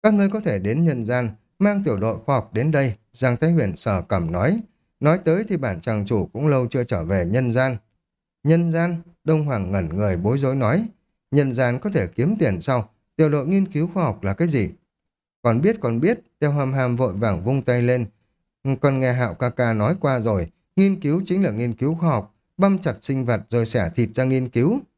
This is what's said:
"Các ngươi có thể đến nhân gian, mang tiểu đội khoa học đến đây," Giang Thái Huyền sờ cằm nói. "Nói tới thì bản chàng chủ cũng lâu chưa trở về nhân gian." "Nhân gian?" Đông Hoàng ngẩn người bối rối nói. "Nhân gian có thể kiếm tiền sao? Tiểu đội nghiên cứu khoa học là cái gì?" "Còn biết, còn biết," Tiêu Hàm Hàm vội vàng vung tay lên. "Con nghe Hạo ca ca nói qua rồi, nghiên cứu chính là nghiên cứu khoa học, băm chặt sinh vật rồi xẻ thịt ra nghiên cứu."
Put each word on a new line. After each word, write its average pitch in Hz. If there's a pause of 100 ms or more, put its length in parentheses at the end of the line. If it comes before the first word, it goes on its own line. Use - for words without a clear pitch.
"Các 208
ngươi 202
có 214
thể 131
đến 113
nhân 127
gian, 120 (280)
mang 202
tiểu 107
đội 107
khoa 139
học -
đến 131
đây," 135 (180)
Giang 123
Thái 160
Huyền 107
sờ 95
cằm 85
nói. 135 (400)
"Nói 156
tới 185
thì 196
bản 107
chàng 107
chủ 101
cũng 143
lâu 131
chưa 123
trở 90
về 90
nhân 120
gian." 127 (640)
"Nhân 165
gian?" 170 (220)
Đông 156
Hoàng 101
ngẩn 87
người 98
bối 107
rối 135
nói. 139 (420)
"Nhân 139
gian 123
có 208
thể 127
kiếm 156
tiền 98
sao? 120 (280)
Tiểu 156
đội 143
nghiên 190
cứu 156
khoa 180
học 107
là 98
cái 170
gì?" 113 (720)
"Còn 117
biết, 208
còn 117
biết," 196 (180)
Tiêu 147
Hàm 139
Hàm 127
vội 120
vàng 98
vung 131
tay 123
lên. 123 (720)
"Con 135
nghe 127
Hạo 120
ca 123
ca 120
nói 110
qua 131
rồi, 101 (260)
nghiên 190
cứu 156
chính 190
là 151
nghiên 117
cứu 139
khoa 165
học, 117 (260)
băm 190
chặt 160
sinh 131
vật 117 (100)
rồi 117
xẻ 98
thịt 113
ra 131
nghiên 131
cứu." 165 (180)